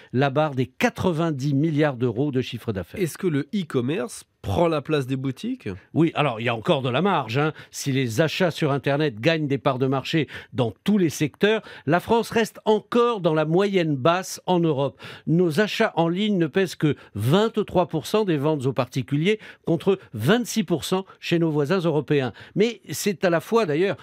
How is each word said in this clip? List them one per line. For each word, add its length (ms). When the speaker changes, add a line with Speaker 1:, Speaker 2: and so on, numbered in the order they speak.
Speaker 1:
la 200
barre 240
des 100
quatre-vingt-dix 880
milliards 440
d'euros 340
de 100
chiffre 320
d'affaires. 260
Speaker 2:
Est-ce 200
que 80
le 260
e-commerce 720
prend 260
la 140
place 240
des 120
boutiques ? 520
Speaker 1:
Oui, 220
alors 240
il 60
y 40
a 60
encore 260
de 80
la 120
marge, 360
hein. 160
Si 220
les 300
achats 300
sur 200
Internet 480
gagnent 280
des 120
parts 200
de 60
marché 420
dans 200
tous 140
les 120
secteurs, 520
la 140
France 320
reste 340
encore 540
dans 160
la 100
moyenne 500
basse 520
en 120
Europe. 400
Nos 320
achats 360
en 120
ligne 300
ne 100
pèsent 280
que 200
vingt-trois 720
pour 200
cent 160
des 140
ventes 280
aux 80
particuliers, 640
contre 340
vingt-six 500
pour 220
cent 200
chez 180
nos 140
voisins 280
européens. 520
Mais 340
c'est 360
à 40
la 120
fois 240
d'ailleurs 380